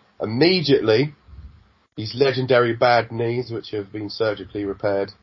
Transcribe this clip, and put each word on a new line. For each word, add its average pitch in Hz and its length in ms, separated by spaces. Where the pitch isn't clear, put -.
immediately 139 920
his 107 180
legendary 123 640
bad 117 380
knees, 117 360
which 113 220
have 101 220
been 107 160
surgically 101 560
repaired, 98 460